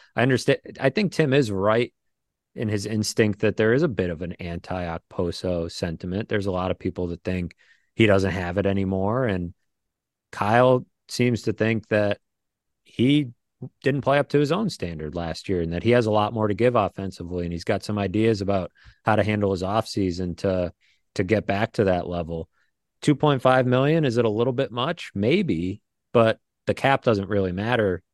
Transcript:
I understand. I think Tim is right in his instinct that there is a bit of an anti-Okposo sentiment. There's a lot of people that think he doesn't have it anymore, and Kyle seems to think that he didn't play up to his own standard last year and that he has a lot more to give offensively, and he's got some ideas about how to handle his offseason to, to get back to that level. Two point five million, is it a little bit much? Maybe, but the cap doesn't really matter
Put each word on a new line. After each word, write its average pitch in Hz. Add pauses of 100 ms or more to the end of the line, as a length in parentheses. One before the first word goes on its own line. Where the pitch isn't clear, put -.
(140)
I -
understand. 131 (180)
I 135
think 202
Tim 151
is 131
right 104 (600)
in 117
his 101
instinct 107
that 104
there 110
is 139
a 175
bit 95
of 82
an 87
anti-Okposo 85
sentiment. 90
There's 101
a 101
lot 90
of 87
people 90
that 85
think 90 (400)
he 113
doesn't 95
have 90
it 98
anymore, 98
and 90 (800)
Kyle 127 (220)
seems 123
to 110
think 110
that 104 (680)
he 139 (540)
didn't 139
play 139
up 143
to 143
his 147
own 196
standard 78
last 85
year 92
and 82
that 87
he 110
has 120
a 107
lot 107
more 110
to 101
give 120
offensively, 90
and 85
he's 85
got 101
some 104
ideas 104
about 95 (320)
how 110
to 107
handle 104
his 92
offseason 92
to, 92 (420)
to 104
get 98
back 98
to 113
that 90
level. 82 (540)
Two 147
point 143
five 127
million, 139
is 117
it 120
a 113
little 120
bit 131
much? 131
Maybe, 101 (320)
but 113 (280)
the 104
cap 135
doesn't 101
really 98
matter 101 (120)